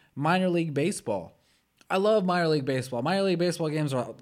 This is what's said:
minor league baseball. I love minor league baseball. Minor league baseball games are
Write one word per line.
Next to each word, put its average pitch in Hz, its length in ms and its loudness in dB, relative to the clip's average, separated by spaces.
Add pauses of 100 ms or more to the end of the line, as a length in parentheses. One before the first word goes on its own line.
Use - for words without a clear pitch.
(140)
minor 175 340 2
league 170 240 0
baseball. 127 600 -2 (580)
I 185 80 0
love 208 260 2
minor 175 240 2
league 151 160 2
baseball. 127 380 -2
Minor 190 200 0
league 185 160 2
baseball 170 300 0
games 151 240 -2
are 117 300 -4